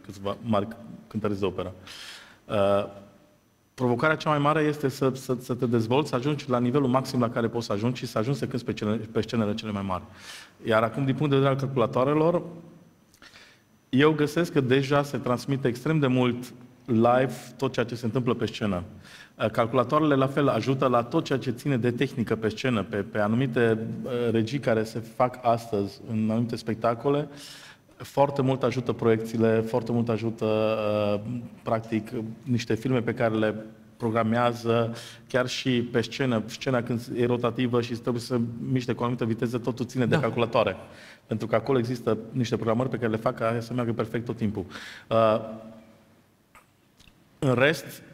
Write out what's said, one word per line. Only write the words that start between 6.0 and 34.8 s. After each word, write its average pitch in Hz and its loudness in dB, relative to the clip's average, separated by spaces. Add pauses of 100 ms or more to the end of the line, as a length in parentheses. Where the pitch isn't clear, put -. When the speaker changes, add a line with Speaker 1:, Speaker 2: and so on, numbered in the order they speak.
Speaker 1:
să 135 -2
ajungi 139 -2
la 123 2
nivelul 127 2
maxim 131 0
la 117 2
care 117 0
poți 113 -4
să 110 -4
ajungi 117 -2
și 131 -6
să 117 -6
ajungi 135 0
să 143 -2
cânti 127 -6
pe 110 -4
cele, 107 -2
pe 113 -2
scenele 104 0
cele 110 -6
mai 98 -4
mari. 90 -4 (640)
Iar 110 6
acum, 123 -2
din 131 0
punct 147 0
de 139 4
vedere 135 4
al 135 -2
calculatoarelor, 135 2 (1500)
eu 143 6
găsesc 151 0
că 147 4
deja 135 4
se 139 -6
transmite 123 -2
extrem 156 0
de 139 4
mult 123 2 (320)
live 123 4 (240)
tot 131 -2
ceea 120 0
ce 120 -6
se 117 -8
întâmplă 120 0
pe 120 -2
scenă. 98 -4 (520)
Uh, 117 0
calculatoarele, 123 2
la 131 4
fel, 139 2
ajută 127 2
la 120 4
tot 160 0
ceea 139 -2
ce 127 -2
ține 131 -2
de 120 2
tehnică 120 -2
pe 110 -2
scenă, 110 0
pe, 107 -6
pe 101 -2
anumite, 113 2 (260)
uh, 135 -8 (200)
regii 113 2
care 113 2
se 110 -6
fac 127 -2
astăzi 113 0 (100)
în 110 0
anumite 120 0
spectacole. 120 -2 (680)
Foarte 139 0
mult 131 2
ajută 120 0
proiecțiile, 113 4
foarte 120 -2
mult 117 2
ajută, 113 -2
uh, 107 2 (440)
practic, 113 -2 (320)
niște 120 0
filme 127 0
pe 117 -2
care 110 0
le 107 2 (420)
programează, 117 2 (340)